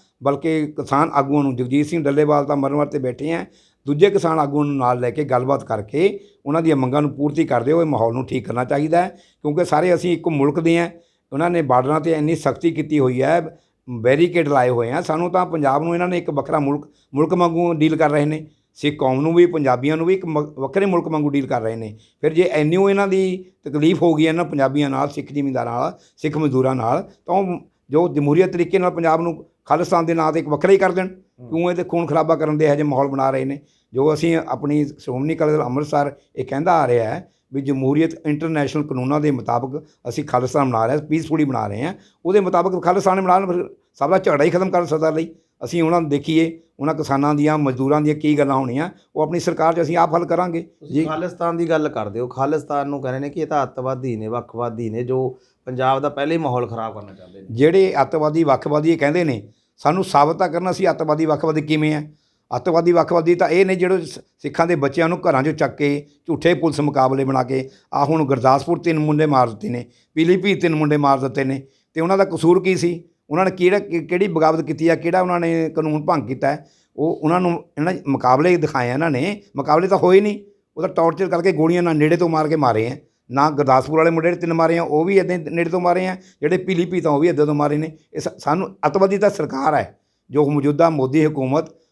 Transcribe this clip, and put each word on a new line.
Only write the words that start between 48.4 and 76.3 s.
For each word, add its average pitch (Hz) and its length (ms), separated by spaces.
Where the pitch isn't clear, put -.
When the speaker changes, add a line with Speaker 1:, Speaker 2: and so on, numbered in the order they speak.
Speaker 1:
ਹੋਣੀਆਂ, 135 340
ਉਹ 147 60
ਆਪਣੀ 160 180
ਸਰਕਾਰ 160 340
'ਚ 170 80
ਅਸੀਂ 165 160
ਆਪ 165 180
ਹੱਲ 170 100
ਕਰਾਂਗੇ। 170 360
Speaker 2:
ਤੁਸੀਂ 165 340
Speaker 1:
ਜੀ। 170 100
Speaker 2:
ਖਾਲਿਸਤਾਨ 170 520
ਦੀ 170 120
ਗੱਲ 156 200
ਕਰਦੇ 107 300
ਹੋ, 123 80
ਖਾਲਿਸਤਾਨ 143 600
ਨੂੰ 143 120
ਕਹਿ 127 100
ਰਹੇ 131 80
ਨੇ 143 100
ਕਿ 139 100
ਇਹ 156 80
ਤਾਂ 147 160
ਅੱਤਵਾਦੀ 127 520
ਨੇ, 110 120
ਵੱਖਵਾਦੀ 117 640
ਨੇ, 113 140
ਜੋ 131 360
ਪੰਜਾਬ 131 340
ਦਾ 143 100
ਪਹਿਲੇ 143 240
ਹੀ 165 80
ਮਾਹੌਲ 123 260
ਖਰਾਬ 110 260
ਕਰਨਾ 101 200
ਚਾਹੁੰਦੇ 92 280
ਨੇ। 95 100
Speaker 1:
ਜਿਹੜੇ 170 500
ਅੱਤਵਾਦੀ, 151 420
ਵੱਖਵਾਦੀ 151 480
ਇਹ 165 60
ਕਹਿੰਦੇ 151 260
ਨੇ, 123 260
ਸਾਨੂੰ 170 260
ਸਾਬਤ 156 320
ਤਾਂ 180 140
ਕਰਨ 175 220
ਅਸੀਂ 185 180
ਅੱਤਵਾਦੀ, 156 360
ਵੱਖਵਾਦੀ 156 360
ਕਿਵੇਂ 151 340
ਆ। 151 80
ਅੱਤਵਾਦੀ, 165 360
ਵੱਖਵਾਦੀ 170 440
ਤਾਂ 170 140
ਇਹ 175 160
ਨੇ 185 100
ਜਿਹੜੇ 180 260
ਸ-, 151 180
ਸਿੱਖਾਂ 151 300
ਦੇ 175 80
ਬੱਚਿਆਂ 147 340
ਨੂੰ 175 100
ਘਰਾਂ 156 220
'ਚੋਂ 156 120
ਚੱਕ 147 240
ਕੇ 143 300
ਝੂਠੇ 170 260
ਪੁਲਿਸ 151 260
ਮੁਕਾਬਲੇ 139 440
ਬਣਾ 131 200
ਕੇ, 131 260
ਆਹ 143 120
ਹੁਣ 156 200
ਗੁਰਦਾਸਪੁਰ 135 520
ਤਿੰਨ 165 220
ਮੁੰਡੇ 151 260
ਮਾਰ 131 240
ਦਿੱਤੇ 107 200
ਨੇ, 120 160
ਪੀਲੀਭੀਤ 175 480
ਤਿੰਨ 165 140
ਮੁੰਡੇ 151 220
ਮਾਰ 139 220
ਦਿੱਤੇ 135 240
ਨੇ, 135 200
ਤੇ 160 80
ਉਹਨਾਂ 185 160
ਦਾ 196 80
ਕਸੂਰ 170 380
ਕੀ 185 120
ਸੀ? 165 280
ਉਹਨਾਂ 170 160
ਨੇ 185 60
ਕਿਹੜਾ, 185 280
ਕਿ-, 170 260
ਕਿਹੜੀ 180 220
ਬਗਾਵਤ 160 340
ਕੀਤੀ 156 260
ਆ, 165 80
ਕਿਹੜਾ 170 260
ਉਹਨਾਂ 180 180
ਨੇ 165 300
ਕਾਨੂੰਨ 156 360
ਭੰਗ 147 220
ਕੀਤਾ 135 240